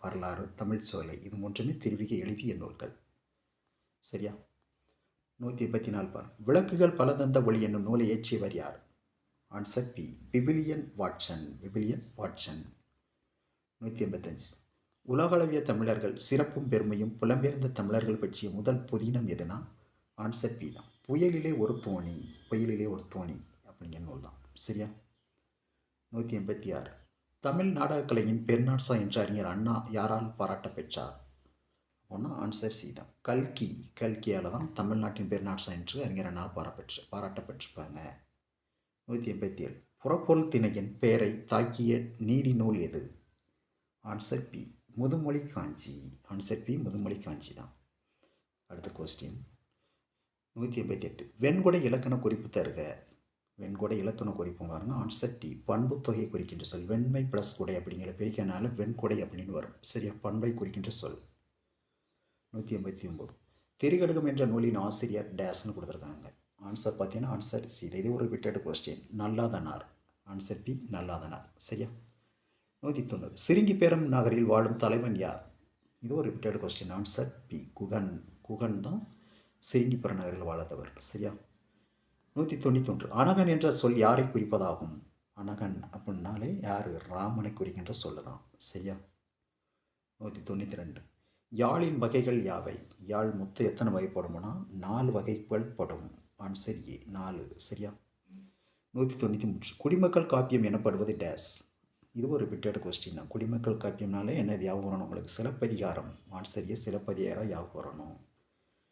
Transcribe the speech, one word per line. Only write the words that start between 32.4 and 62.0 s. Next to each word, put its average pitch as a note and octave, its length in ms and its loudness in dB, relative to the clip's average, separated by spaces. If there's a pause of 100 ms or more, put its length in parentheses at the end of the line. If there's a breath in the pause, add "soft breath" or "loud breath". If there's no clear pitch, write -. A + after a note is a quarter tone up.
சி - 140 -8
தான். - 200 -14 (100)
கல்கி. - 480 0 (240)
கல்கியால G#2 560 0
தான் A2 220 -4
தமிழ்நாட்டின் G#2 580 0
பெருநாட்சா F#2+ 420 -2
என்று F2 300 -6
அறிஞர் F#2+ 280 -2
அண்ணா F2 160 -4
பாராட்டப்பெற்று-, - 640 -8
பாராட்டப்பெற்றிருப்பாங்க. G2 920 -8 (1080)
நூத்தி A#2 220 -2
எண்பத்தி F#2+ 320 -4
ஏழு. C2+ 140 -6 (220)
புறப்பொருள் D#3+ 520 4
திணையின் G#2 480 2
பெயரை G#2+ 320 6 (140)
தாக்கிய A#2 480 2 (260)
நீதி B2+ 360 4
நூல் A2 240 4
எது? E2 220 -2 (1040)
ஆன்சர் A2 440 -4
பி. A#2+ 140 -10 (340)
முதுமொழி C#3+ 500 2
காஞ்சி. - 480 -6 (340)
ஆன்சர் - 360 -4
பி. B2+ 120 0
முதுமொழி G2+ 420 -2
காஞ்சி - 360 -8
தான். - 180 -14 (1000)
அடுத்த E2+ 200 -12
கொஸ்டின். - 480 -10 (1160)
நூத்தி A#2+ 240 -2
எண்பத்தி - 280 -2
எட்டு. - 160 -12 (160)
வெண்கொடை F3 420 6
இலக்கண B2+ 360 2
குறிப்பு - 300 0
தருக. D#2+ 320 0 (760)
வெண்கொடை G2+ 400 -2
இலக்கண G#2+ 320 -2
குறிப்பு F2 380 -4
பாருங்க. F#2 260 -4
ஆன்சர் A#2 440 -2
டி. D#2 120 -8 (160)
பண்பு B2 340 2
தொகை A2 280 0
குறிக்கின்ற F2 380 -6
சொல். F2 200 -6
வெண்மை C3 380 2
பிளஸ் G#2 320 -2
கொடை F#2+ 200 -2
அப்படிங்கிற F2+ 380 -6
பிரிக்கிறனால G2+ 600 -2
வெண்கொடை G#2+ 460 0
அப்படின்னு F#2 380 -6
வரும். - 220 -8
சரியா? G#2 320 -4 (100)
பண்பை A2+ 320 0
குறிக்கின்ற A2+ 380 -4
சொல். - 260 -6 (1300)